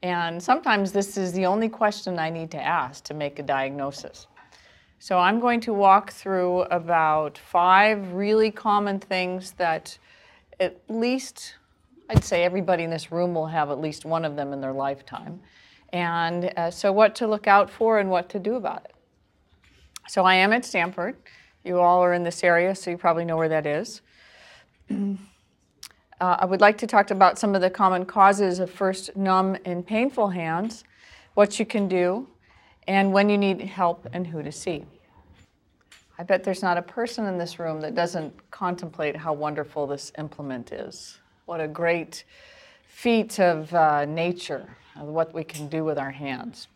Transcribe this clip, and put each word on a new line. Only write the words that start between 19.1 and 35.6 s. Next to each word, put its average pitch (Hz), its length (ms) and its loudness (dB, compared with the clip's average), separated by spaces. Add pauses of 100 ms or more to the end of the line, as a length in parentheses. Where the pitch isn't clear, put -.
So 190 160 0
I 185 100 6
am 190 180 6
at 240 120 2
Stanford. 180 500 -4 (480)
You 180 160 -2
all 180 220 6
are 180 120 4
in 175 120 0
this 170 180 -6
area, 175 320 4
so 185 160 -10
you 175 60 -4
probably 170 280 0
know 165 120 -2
where 160 120 0
that 156 160 0
is. 147 380 -4 (880)
<clears throat> 202 280 -4 (1040)
Uh, 180 180 2
I - 40 2
would 185 160 0
like 208 160 6
to 226 100 -8
talk 208 240 2
about 190 280 4
some 202 160 0
of 190 80 2
the 185 80 2
common 185 340 0
causes 196 540 4
of 185 120 -4
first 190 460 -4
numb 190 480 2
and 175 220 -6
painful 247 420 0
hands, 180 560 -4 (480)
what 202 260 4
you 226 60 0
can 208 240 -2
do, 185 400 0 (580)
and 196 240 2
when 202 200 4
you 208 80 2
need 196 240 0
help 175 500 -2
and 180 140 -6
who 160 160 -10
to 143 100 -10
see. 160 320 -8 (1300)